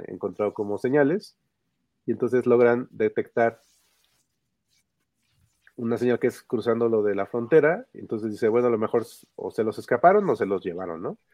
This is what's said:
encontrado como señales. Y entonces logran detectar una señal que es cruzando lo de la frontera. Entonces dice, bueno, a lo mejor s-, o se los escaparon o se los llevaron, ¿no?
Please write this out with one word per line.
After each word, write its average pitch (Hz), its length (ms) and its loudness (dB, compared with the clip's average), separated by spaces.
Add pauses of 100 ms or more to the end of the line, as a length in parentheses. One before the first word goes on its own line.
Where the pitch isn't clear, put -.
encontrado 98 460 -6
como 104 240 -6
señales. 143 600 -2 (680)
Y 123 60 -2
entonces 117 340 -2
logran 120 460 4
detectar 117 680 -2 (2250)
una 117 220 -2
señal 120 220 0
que 127 80 0
es - 160 -6
cruzando 117 460 -2
lo 110 140 2
de 101 120 0
la 98 100 -4
frontera. 151 680 0
Entonces 110 380 -8
dice, 107 160 -2
bueno, 120 200 2
a 120 40 2
lo 113 60 0
mejor 110 240 -2
s-, - 240 -14 (100)
o - 160 -10
se 113 120 -2
los 107 160 -4
escaparon 175 500 4
o 120 60 0
se 107 100 -2
los 95 180 -2
llevaron, 87 380 -8
¿no? 151 160 -10 (160)